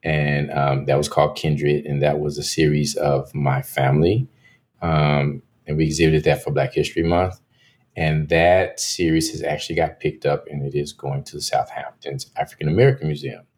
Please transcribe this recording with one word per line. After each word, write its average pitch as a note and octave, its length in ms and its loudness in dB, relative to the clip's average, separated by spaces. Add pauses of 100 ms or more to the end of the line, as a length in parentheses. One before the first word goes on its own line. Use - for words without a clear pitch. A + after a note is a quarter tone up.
And, D2 480 0
um, C#2+ 340 0
that C#2 120 2
was D2 120 0
called - 280 0
Kindred. D2 480 0
And C#2+ 180 -2
that D2 160 2
was D2 180 -4
a D2 60 -8
series D2 520 0
of C#2+ 380 -2
my C#2 300 0
family. D#2 640 2 (540)
Um, D2 600 0 (240)
and D2+ 100 -4
we D#2+ 100 2
exhibited D#2 400 2
that D2 180 2
for D2 80 -4
Black C#2 220 -2
History D2+ 300 -2
Month. F2 360 0 (560)
And D#2 340 0
that E2+ 500 4
series D#2+ 520 0
has - 100 -10
actually D2+ 340 -6
got D#2+ 240 -2
picked - 260 -4
up, C#2+ 220 -2
and D2 140 -8
it C#2 160 -4
is C#2+ 160 -6
going C#2 300 -8
to - 140 -14
the - 40 -10
Southampton's C2+ 920 -6
African - 320 -6
American A2+ 400 2
Museum. C#2 380 -8 (120)